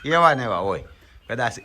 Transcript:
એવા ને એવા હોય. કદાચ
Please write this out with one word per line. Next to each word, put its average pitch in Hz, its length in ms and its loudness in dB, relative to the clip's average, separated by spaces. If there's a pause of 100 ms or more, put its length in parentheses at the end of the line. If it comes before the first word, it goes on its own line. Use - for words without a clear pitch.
એવા 165 300 4
ને 127 80 -2
એવા 104 160 -2
હોય. 92 260 -4 (440)
કદાચ 117 360 -4